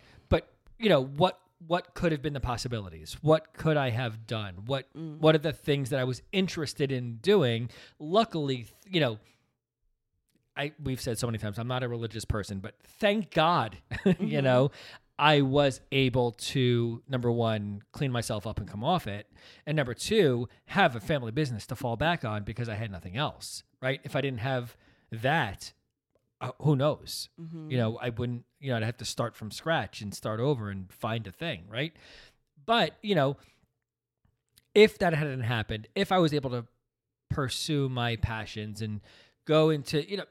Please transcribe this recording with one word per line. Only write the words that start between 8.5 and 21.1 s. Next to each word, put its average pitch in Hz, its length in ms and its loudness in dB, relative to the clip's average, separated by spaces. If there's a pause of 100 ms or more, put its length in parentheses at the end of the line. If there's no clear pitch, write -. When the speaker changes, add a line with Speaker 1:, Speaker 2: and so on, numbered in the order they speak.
Speaker 1:
th-, 113 160 -14 (140)
you 185 120 0
know, 120 180 2 (1400)
I, 147 240 -4
we've 131 200 -4
said 117 160 -4
so 123 100 -2
many 113 100 -2
times, 104 220 -6
I'm 117 80 -6
not 127 160 -2
a 123 40 -4
religious 113 360 -6
person, 101 360 -2
but 101 160 -10 (240)
thank 208 320 2
God, 156 460 2 (140)
<laughs> - 140 -6
you 190 80 6
Speaker 2:
Mm-hmm. 147 300 0
Speaker 1:
know, 131 280 6 (460)
I 147 240 6
was 139 380 2 (120)
able 127 420 2
to, 120 760 0
number 123 240 0
one, 107 500 0 (120)
clean 139 180 -2
myself 117 340 -4
up 107 140 -6
and 101 80 -6
come 107 160 -8
off 165 240 0
it. 104 200 -8 (380)
And 151 120 -2
number 131 160 0
two, 135 560 2 (180)
have 165 280 2
a 117 40 -8
family 127 320 -2